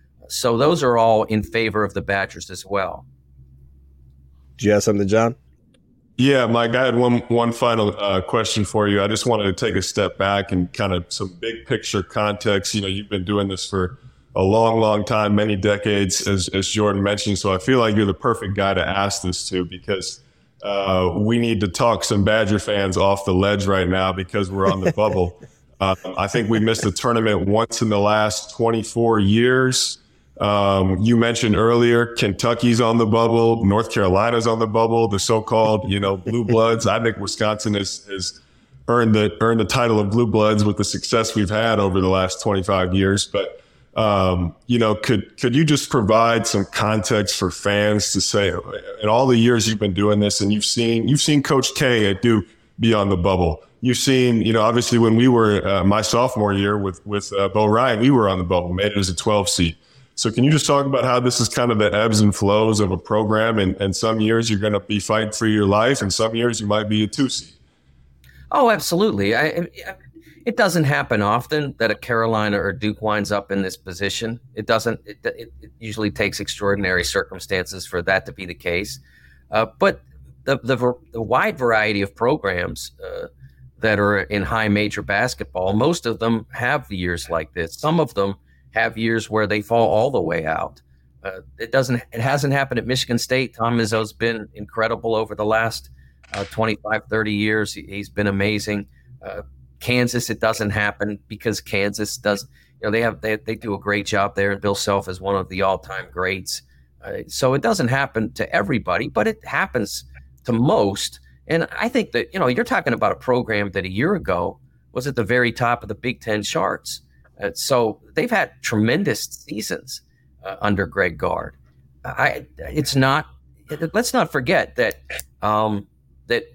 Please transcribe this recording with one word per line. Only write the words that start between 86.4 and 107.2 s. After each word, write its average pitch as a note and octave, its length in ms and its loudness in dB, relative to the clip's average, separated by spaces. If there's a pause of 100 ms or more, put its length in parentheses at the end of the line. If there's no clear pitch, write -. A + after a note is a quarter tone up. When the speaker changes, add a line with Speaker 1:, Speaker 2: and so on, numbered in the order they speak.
Speaker 1:
have C3 400 -4
years F2+ 360 -4
like D#2+ 240 -4
this. E2 240 -6
Some E3 240 0
of C#3+ 140 -4
them G2 220 -2 (340)
have A2+ 260 -2
years A2+ 320 -2
where G#2+ 200 0
they G#2+ 120 0
fall A2+ 280 2
all A2 220 2
the A2+ 120 0
way E2 240 -4
out. D#2+ 340 -6 (440)
Uh, F#2+ 160 -10 (180)
it A2+ 140 -8
doesn't, B2+ 300 0 (100)
it A#2 80 -8
hasn't C3+ 320 0
happened C3+ 260 -2
at G#2 80 -4
Michigan B2 320 -2
State. B2+ 360 -2
Tom A#2 240 0
Izzo's A2 340 -2
been A2+ 420 -4
incredible A2 640 -4
over G#2+ 180 -4
the G#2+ 100 -4
last, A2 460 -2 (440)
uh, G2 100 -4
twenty-five, A2 640 -4
thirty A2 220 -2
years. G#2+ 420 -2
He, G2+ 80 -14
he's G2 260 -12
been G#2 200 -2
amazing. G2+ 580 -2 (340)
Uh, G2 220 -12 (360)
Kansas, B2 520 0
it A2 100 -6
doesn't A2 300 0
happen G#2 480 -2 (100)
because G#2 320 -4
Kansas G2+ 560 -4
does, G#2 300 -2 (340)
you A2+ 60 -8
know, G#2+ 40 -2
they A2+ 120 0
have, A2+ 180 -2
they, A2 160 -2
they A2 180 -8
do G#2 200 -6
a F#2+ 40 -6
great G2+ 280 -4
job G2+ 280 -2
there, G2 160 0
and G2 100 -6
Bill G2+ 140 -2
Self G2 320 -2
is F#2 140 -10
one G2 160 -2
of F#2 140 -6
the F#2 100 -6
all-time F#2+ 500 -4
greats. F#2 520 -6 (420)
Uh, G2 140 -10 (100)